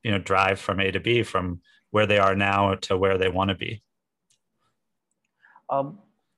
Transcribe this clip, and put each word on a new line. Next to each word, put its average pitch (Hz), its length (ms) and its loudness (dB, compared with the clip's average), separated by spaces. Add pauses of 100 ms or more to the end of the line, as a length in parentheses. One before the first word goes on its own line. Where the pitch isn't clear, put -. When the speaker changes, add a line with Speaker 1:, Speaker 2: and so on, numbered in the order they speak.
Speaker 1:
you 110 80 -2
know, 101 80 0
drive 95 400 0
from 95 200 -4
A 98 120 0
to 95 80 -4
B, 117 240 0
from 90 380 -4 (280)
where 107 160 2
they 101 140 4
are 98 160 4
now 98 400 2
to 95 220 -4
where 95 200 2
they 92 120 0
wanna 95 260 0
be. - 260 -10 (1900)
Speaker 2:
Um, 139 300 -4 (380)